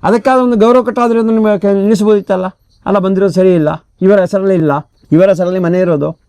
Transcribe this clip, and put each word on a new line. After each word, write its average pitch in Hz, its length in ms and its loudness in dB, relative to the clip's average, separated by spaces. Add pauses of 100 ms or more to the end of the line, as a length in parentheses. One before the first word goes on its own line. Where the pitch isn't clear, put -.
ಅದಕ್ಕಾದ 240 360 0
ಒಂದು 247 180 0
ಗೌರವ 240 260 2
ಕೊಟ್ಟಾದ್ರೆ 233 360 -2
ಅದನ್ನ 226 120 -2
ನಿಮ್ಮ 214 240 0
ಕ-, 190 100 -6
ನಿಲ್ಲಿಸ್ಬೋದಿತ್ತಲ್ಲ. 202 800 0 (400)
ಅಲ್ಲ, 196 140 0
ಬಂದಿರೋದು 190 340 0
ಸರಿ 185 220 2
ಇಲ್ಲ, 151 140 0 (320)
ಇವರ 196 180 4
ಹೆಸರಲ್ಲಿ 190 360 -2
ಇಲ್ಲ, 160 160 0 (400)
ಇವರ 180 180 4
ಹೆಸರಲ್ಲಿ 185 300 -2
ಮನೆ 175 200 -2
ಇರೋದು. 160 380 -2 (120)